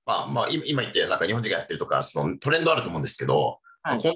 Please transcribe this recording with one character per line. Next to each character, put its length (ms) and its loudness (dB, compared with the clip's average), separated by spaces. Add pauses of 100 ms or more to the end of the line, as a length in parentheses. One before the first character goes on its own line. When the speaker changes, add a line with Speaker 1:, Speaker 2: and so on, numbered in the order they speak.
Speaker 1:
ま 180 0
あ、 40 -8
ま 160 0
あ、 60 0
今、 160 -2
今 160 0
言 100 -6
っ 20 -12
て 140 4
な 100 2
ん 20 -6
か 60 2
日 80 0
本 80 0
人 100 -2
が 60 2
や 60 -4
っ 40 -12
て 60 -6
る 60 -6
と 60 -2
か、 180 2
そ 220 -2
の 120 -2
ト 120 -2
レ 100 4
ン 40 0
ド 80 4
あ 40 4
る 80 0
と 60 -6
思 80 -6
う 40 -4
ん 20 -2
で 60 -2
す 80 -6
け 80 -6
ど、 340 2 (220)
Speaker 2:
は 140 -2
い。 60 -2
Speaker 1:
コ 80 4
ン 60 2